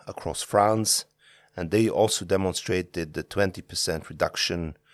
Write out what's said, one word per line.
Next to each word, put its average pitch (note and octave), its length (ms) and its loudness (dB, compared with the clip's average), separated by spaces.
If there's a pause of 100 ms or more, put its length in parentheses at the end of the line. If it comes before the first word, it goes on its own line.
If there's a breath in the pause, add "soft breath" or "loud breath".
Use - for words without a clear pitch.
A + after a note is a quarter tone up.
across - 380 -8
France. G#2+ 640 2 (500 soft breath)
And E2+ 160 -6
they A2 180 4
also F#2+ 360 2
demonstrated F2+ 880 -2
the D#2 100 -6
twenty G2 380 -2
percent - 480 -4
reduction E2 640 -2 (180 loud breath)